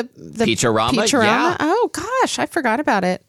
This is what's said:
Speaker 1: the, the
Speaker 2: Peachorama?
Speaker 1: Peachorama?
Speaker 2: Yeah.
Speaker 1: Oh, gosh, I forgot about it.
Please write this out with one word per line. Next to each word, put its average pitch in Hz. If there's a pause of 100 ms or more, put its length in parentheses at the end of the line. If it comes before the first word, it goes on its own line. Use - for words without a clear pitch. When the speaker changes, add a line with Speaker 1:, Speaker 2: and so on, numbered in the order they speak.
(160)
Speaker 1:
the, 143
the 165
Speaker 2:
Peachorama? 113
Speaker 1:
Peachorama? 226
Speaker 2:
Yeah. 254
Speaker 1:
Oh, 359
gosh, 466
I 254
forgot 254
about 220
it. 185